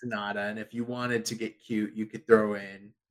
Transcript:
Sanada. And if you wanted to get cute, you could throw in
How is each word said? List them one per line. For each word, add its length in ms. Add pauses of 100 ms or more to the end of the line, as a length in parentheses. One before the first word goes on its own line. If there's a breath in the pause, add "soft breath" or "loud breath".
Sanada. 460
And 80
if 160
you 120
wanted 400
to 100
get 280
cute, 300
you 140
could 180
throw 300
in 360 (200)